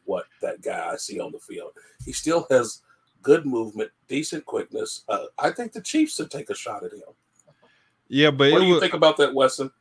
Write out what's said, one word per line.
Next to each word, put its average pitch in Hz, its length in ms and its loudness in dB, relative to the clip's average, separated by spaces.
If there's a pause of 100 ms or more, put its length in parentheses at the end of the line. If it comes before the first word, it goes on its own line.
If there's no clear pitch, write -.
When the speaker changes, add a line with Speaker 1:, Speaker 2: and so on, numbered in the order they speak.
Speaker 1:
what 90 220 -6 (160)
that 87 200 -8
guy 85 300 -6
I - 40 -8
see - 240 -10
on 85 120 -10
the - 80 -14
field. - 320 -14 (320)
He - 80 -12
still 160 380 -2
has 120 320 2 (400)
good 151 240 4
movement, 110 440 -4 (180)
decent 147 360 -6
quickness. - 640 -8
Uh, 101 180 -4 (120)
I 147 140 0
think 240 200 -10
the 220 80 -12
Chiefs 302 360 -2
should 160 140 -8
take - 200 -12
a - 40 -6
shot 110 300 -12
at 107 80 -12
him. 104 80 -20 (1080)
Speaker 2:
Yeah, 147 220 4
but 139 200 4
Speaker 1:
What 165 80 6
Speaker 2:
it - 20 6
Speaker 1:
do 185 60 6
you 175 80 6
Speaker 2:
wa- 156 60 2
Speaker 1:
think 175 140 -2
about 156 240 4
that, 135 160 4
Wesson? 135 360 2 (100)